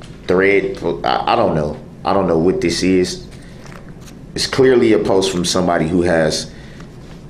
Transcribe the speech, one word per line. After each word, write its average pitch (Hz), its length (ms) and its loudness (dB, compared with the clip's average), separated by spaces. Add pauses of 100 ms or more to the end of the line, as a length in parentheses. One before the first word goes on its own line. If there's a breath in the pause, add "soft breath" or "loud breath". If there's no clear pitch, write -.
(260)
thread. 95 560 2 (220)
I, 62 300 0
I - 20 4
don't 101 180 2
know. 76 260 -2 (240)
I 90 100 0
don't 95 140 2
know 82 120 2
what 87 200 2
this 85 220 -2
is. 90 460 0 (1040 loud breath)
It's - 140 -4
clearly 123 460 4
a 98 60 4
post 95 320 2
from 87 140 -2
somebody 87 420 0
who 87 140 2
has 82 500 0 (800 loud breath)